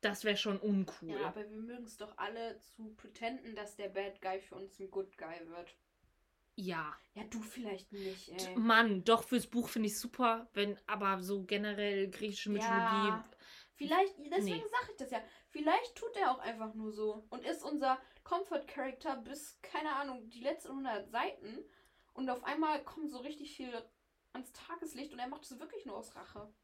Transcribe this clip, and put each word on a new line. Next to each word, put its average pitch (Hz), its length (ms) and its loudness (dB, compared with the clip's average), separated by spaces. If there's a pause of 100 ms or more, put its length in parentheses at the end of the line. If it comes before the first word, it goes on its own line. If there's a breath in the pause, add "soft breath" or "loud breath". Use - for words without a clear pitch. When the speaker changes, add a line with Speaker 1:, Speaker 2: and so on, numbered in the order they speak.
Speaker 1:
Das 196 240 0
wär 107 120 6
schon 196 220 2
uncool. 196 520 2
Speaker 2:
Ja, 151 180 0
aber 208 200 -6
wir 214 120 -10
mögen's 233 360 -10
doch 208 220 -12
alle 226 400 -4
zu 220 380 -16
pretenden, 233 580 -6
dass 208 220 -8
der 202 120 -4
Bad 196 320 -4
Guy 190 200 -2
für 190 160 -16
uns 190 220 -12
ein 190 120 -8
Good 190 260 -4
Guy 170 320 -8
wird. 175 260 -12 (840)
Speaker 1:
Ja. 165 380 -2 (200)
Speaker 2:
Ja, 208 160 -8
du 226 100 -6
vielleicht 208 520 -6
nicht, 190 360 -6
Speaker 1:
D-, 165 60 -12 (160)
Speaker 2:
ey. - 60 -2
Speaker 1:
Mann, 220 480 8
doch, 226 200 8
fürs - 220 2
Buch 240 220 0
find 220 180 2
ich 208 120 0
super, 233 540 2
wenn, 202 340 0
aber 196 360 2
so 196 220 -2
generell 202 680 2
griechische 208 400 -4
Mythologie 220 580 4
Speaker 2:
Ja. 220 200 2 (480 loud breath)
Vielleicht, 349 420 4
deswegen 349 400 2
Speaker 1:
Nee. 453 120 -4
Speaker 2:
sag 494 200 0
ich 392 80 -12
das - 120 -6
ja. 226 100 -2 (280 loud breath)
Vielleicht 330 480 2
tut 466 200 -6
er 359 140 6
auch 262 80 2
einfach 220 360 -6
nur 214 180 -4
so 214 380 -2
und 247 140 -8
ist - 200 -2
unser 269 340 2 (240 loud breath)
Comfort 349 460 0
Character 262 480 -4
bis, 254 460 -12
keine 302 340 -2
Ahnung, 254 340 -4
die 233 100 -16
letzten 285 360 -2
hundert 233 340 -2
Seiten 240 540 -4 (480 soft breath)
und 262 180 -2
auf 247 140 -2
einmal 302 400 2
kommt 311 260 -6
so 254 80 -10
richtig 294 380 -10
viel 254 160 -8 (600)
ans 254 200 -10
Tageslicht 330 600 -8
und - 60 -12
er 247 80 -2
macht 294 160 -8
es 247 160 -14
wirklich 320 280 -10
nur 208 100 -8
aus - 180 -12
Rache. 208 340 -14 (160)